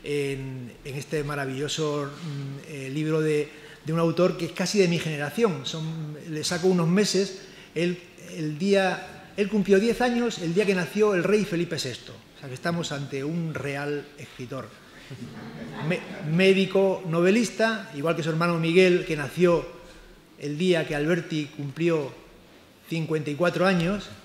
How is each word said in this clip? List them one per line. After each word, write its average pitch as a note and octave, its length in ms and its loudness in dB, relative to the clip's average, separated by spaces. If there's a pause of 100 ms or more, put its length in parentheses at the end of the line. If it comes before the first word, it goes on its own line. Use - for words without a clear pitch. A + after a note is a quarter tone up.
en, C3+ 680 -4 (120)
en C#3 100 -10
este D3 300 -4
maravilloso, C#3+ 800 -2
mm, C#3+ 680 -10
eh, C3+ 180 -10
libro D#3 300 0
de, D3+ 280 2 (360)
de D#3 80 -4
un E3 60 0
autor E3 380 4
que E3 80 -4
es D#3 80 -6
casi G3 260 0
de F#3 80 6
mi E3+ 140 2
generación. D3 640 0
Son, D#3+ 500 -6 (140)
le D3+ 140 -4
saco F3+ 240 2
unos F3 180 4
meses. F#3+ 560 2 (320)
Él, F3 260 -2 (360)
el D3+ 220 -4
día, F#3+ 800 0
él G3+ 120 0
cumplió G3 320 4
diez A#3 200 2
años A#3+ 380 2
el E3+ 160 -2
día G3+ 100 4
que F#3+ 120 4
nació G3+ 380 2
el E3+ 100 2
rey G3+ 200 4
Felipe E3 360 -2
sexto. A#2+ 320 -8 (240)
O - 20 -20
sea, C#3+ 100 -14
que B2+ 60 -8
estamos E3+ 380 -2
ante C#3 320 -6
un D#3+ 300 -4
real C#3+ 520 -4 (120)
escritor. B2 500 -12 (1200)
Me-, F3+ 120 -2 (300)
médico F#3+ 800 4
novelista, G3+ 880 2
igual D#3+ 180 0
que D#3+ 80 -2
su D#3+ 80 -2
hermano E3+ 280 2
Miguel, F3 460 6
que D#3+ 120 -2
nació D#3+ 500 2 (720)
el D3 200 -6
día E3+ 280 2
que D#3 80 -4
Alberti D#3 520 0 (100)
cumplió C#3+ 560 -2 (760)
cincuenta D#3 420 -2
y D3 40 -4
cuatro F3 320 2
años F#3+ 380 2 (200)